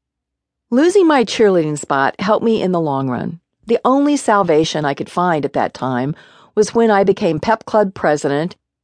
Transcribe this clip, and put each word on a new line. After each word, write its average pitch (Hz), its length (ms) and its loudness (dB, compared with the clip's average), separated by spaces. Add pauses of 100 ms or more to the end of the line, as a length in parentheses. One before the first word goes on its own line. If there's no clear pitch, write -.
(680)
Losing 349 380 4
my 277 180 4
cheerleading 175 540 0
spot 139 400 -2
helped 202 260 0
me 226 160 0
in 185 120 -2
the 175 60 0
long 135 300 -2
run. 127 300 -6 (260)
The 226 180 0
only 285 340 0
salvation 170 680 0
I 139 80 0
could - 160 -8
find 175 340 -2
at 143 100 -6
that 113 200 -2
time 131 420 -4 (380)
was 214 220 -2
when 233 160 2
I 202 120 4
became 190 360 0
pep - 260 -2
club 208 300 0
president 151 600 -2 (280)